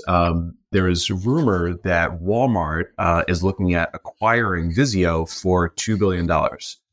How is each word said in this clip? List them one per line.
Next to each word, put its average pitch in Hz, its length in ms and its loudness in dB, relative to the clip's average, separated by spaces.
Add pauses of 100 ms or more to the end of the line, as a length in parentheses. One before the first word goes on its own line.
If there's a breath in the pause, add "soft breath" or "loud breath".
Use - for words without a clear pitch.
Um, 85 500 0 (140)
there 92 180 2
is 87 220 0
rumor 98 720 0
that 85 360 0
Walmart, 90 640 0 (120)
uh, 85 300 2
is 87 160 -2
looking 92 320 0
at 85 180 -2
acquiring 95 800 -2
Vizio 90 560 2
for 90 400 0
two - 280 -4
billion 92 280 0
dollars. 76 520 -2 (160)